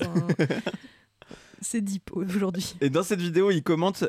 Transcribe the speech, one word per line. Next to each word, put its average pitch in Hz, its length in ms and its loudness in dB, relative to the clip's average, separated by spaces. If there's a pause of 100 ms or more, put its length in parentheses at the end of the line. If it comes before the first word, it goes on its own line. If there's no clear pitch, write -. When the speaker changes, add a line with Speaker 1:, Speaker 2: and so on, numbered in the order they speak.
Speaker 1:
un 170 260 0 (100)
Speaker 2:
<laughs> - 1200 -6
Speaker 1:
C'est 233 200 -4
deep 196 320 -6
aujourd'hui. 190 680 -2
Speaker 2:
Et 143 80 4
dans 151 140 2
cette 190 180 0
vidéo, 180 300 4
il 160 120 2
commente 175 460 2